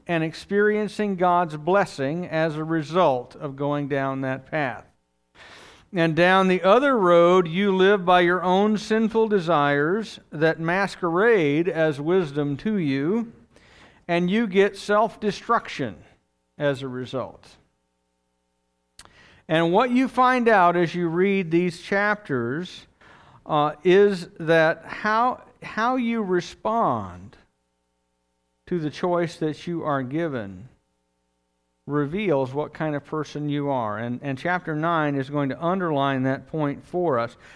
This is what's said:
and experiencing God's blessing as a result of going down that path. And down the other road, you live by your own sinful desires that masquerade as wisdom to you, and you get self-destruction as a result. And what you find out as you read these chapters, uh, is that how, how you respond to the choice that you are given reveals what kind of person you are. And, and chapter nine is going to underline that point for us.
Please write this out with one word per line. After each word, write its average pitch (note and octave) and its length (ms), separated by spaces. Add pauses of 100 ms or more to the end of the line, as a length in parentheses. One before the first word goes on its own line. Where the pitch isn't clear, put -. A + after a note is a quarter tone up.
and E3 160
experiencing G#3 920
God's F3 400
blessing E3+ 680
as D#3+ 300
a D#3 80
result D#3 720
of C#3 220
going C#3+ 320
down C3+ 320
that C3+ 280
path. C3+ 360 (1080)
And E3 220
down F#3 320
the F#3 140
other B3 360
road, F3 520
you F#3+ 260
live F#3 300
by F3+ 160
your F3 220
own G3 340
sinful A3 500
desires D#3+ 920 (100)
that D#3+ 260
masquerade F3 1120
as D#3 320
wisdom D3 580
to G#3+ 200
you, E3+ 560 (720)
and F3 220
you A3+ 160
get G3 320
self-destruction G#3 1160 (640)
as C#3+ 240
a C3+ 40
result. B2 600 (2000)
And E3 260
what B3 160
you B3 180
find B3 400
out F3+ 280
as E3+ 180
you F3 140
read F#3 420
these E3+ 320
chapters, F3+ 1040 (640)
uh, D3+ 260 (100)
is F#3 440 (120)
that D#3+ 460
how, A3 560 (220)
how A#3+ 320
you A#3 260
respond E3+ 1120 (1300)
to F3+ 120
the D3+ 120
choice F3 460
that D#3 280
you E3+ 180
are C#3 200
given B2 640 (1200)
reveals C#3+ 640
what C#3+ 220
kind D#3 220
of C#3 100
person D3 420
you C#3+ 220
are. A2 300
And, A#2+ 240
and C#3 160
chapter F3 360
nine D#3 380
is C3+ 160
going C#3+ 200
to C3 140
underline D3 600
that C3 240
point C#3+ 360
for E3+ 360
us. A#2 180 (180)